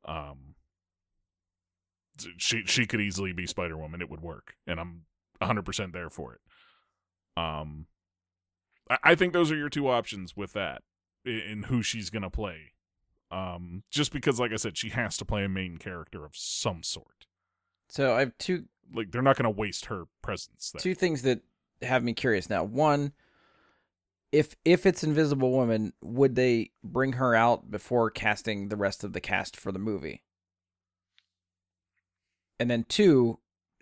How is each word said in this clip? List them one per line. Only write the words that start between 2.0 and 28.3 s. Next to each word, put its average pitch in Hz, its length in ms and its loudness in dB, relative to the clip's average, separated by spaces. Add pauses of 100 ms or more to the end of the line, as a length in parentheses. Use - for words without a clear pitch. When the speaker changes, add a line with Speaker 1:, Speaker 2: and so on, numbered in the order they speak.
Speaker 1:
t-, 87 200 -12
she, 113 280 -2
she 120 200 2
could 107 160 0
easily 98 320 -2
be 90 140 -6
Spider-Woman. 80 540 -6
It 82 80 -8
would 80 120 -12
work, - 340 -14 (120)
and 165 120 -4
I'm 170 260 -12 (360)
a - 40 -2
hundred 104 200 0
percent 95 280 -6
there 85 160 -8
for 65 240 -12
it. - 80 -20 (920)
Um, 78 520 -6 (1000)
I, 127 140 2
I 170 120 8
think 175 180 2
those 170 180 4
are 156 60 0
your 147 120 -4
two 143 180 -2
options 110 500 -2
with 98 160 -8
that, 85 300 -6 (420)
i-, 123 40 -6
in 107 340 -6
who 120 200 0
she's 107 260 -4
gonna 101 220 -6
play. 82 400 -8 (600)
Um, 90 580 -8
just 147 240 0
because, 131 260 0
like 120 140 0
I 110 40 -2
said, 104 200 -4
she 113 120 -6
has 113 280 -4
to - 80 -8
play 104 180 -2
a 98 60 -2
main 92 280 -4
character 85 460 -12
of 76 120 -16
some - 480 -6
sort. - 420 -10 (640)
Speaker 2:
So 135 260 2
I 120 40 4
have 135 180 0
two - 280 -4 (280)
Speaker 1:
Like, 110 180 -6
they're 123 120 -2
not 135 140 8
gonna 123 120 2
waste 101 360 -4
her 95 180 -6 (180)
presence - 500 -8
there. - 80 -14
Speaker 2:
two 185 140 0
things 160 300 0
that 127 180 4 (400)
have 127 220 2
me 117 100 0
curious 107 340 2
now. 92 160 0
One, 143 500 2 (1200)
if, 147 320 2
if 175 220 6
it's 190 180 2
Invisible 143 480 4
Woman, 113 500 2
would 123 340 4
they 123 360 2 (120)
bring 127 300 0
her 123 220 4
out 117 360 4
before 113 400 2
casting 104 580 -2